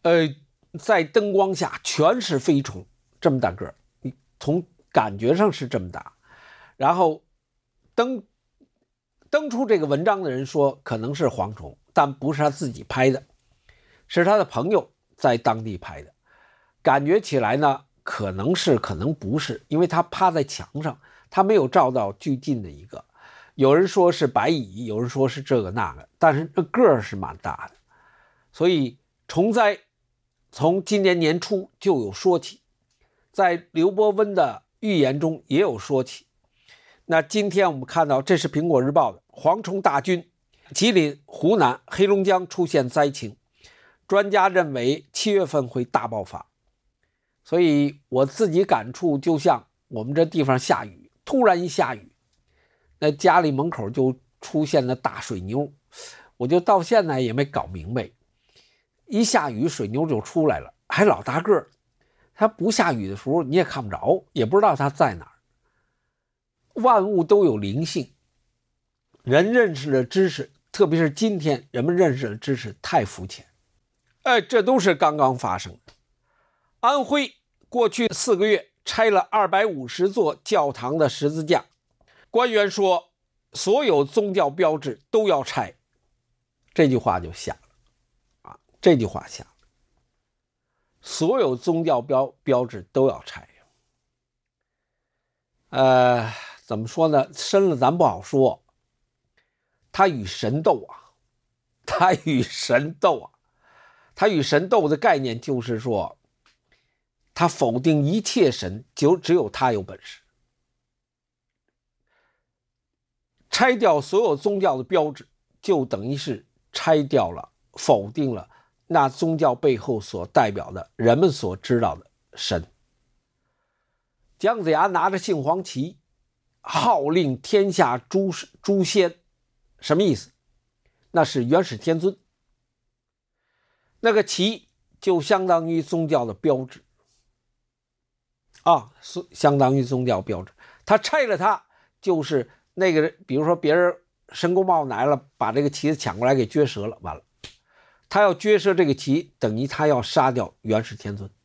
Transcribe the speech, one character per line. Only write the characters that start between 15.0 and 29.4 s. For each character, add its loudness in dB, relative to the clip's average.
在 0
当 -2
地 -10
拍 -16
的。 -20
感 2
觉 2
起 -2
来 0
呢， -2
可 -6
能 -2
是， 2
可 -6
能 -4
不 -4
是， -8
因 0
为 2
他 0
趴 0
在 -2
墙 -10
上， -8
他 0
没 4
有 4
照 4
到 -2
最 -6
近 -6
的 -14
一 -20
个。 -18
有 4
人 4
说 4
是 -2
白 0
蚁， -4
有 -6
人 -4
说 0
是 -10
这 0
个 -8
那 -6
个， -20
但 4
是 -2
这 0
个 0
儿 4
是 -12
蛮 -10
大 -10
的。 -20
所 0
以 -2
虫 0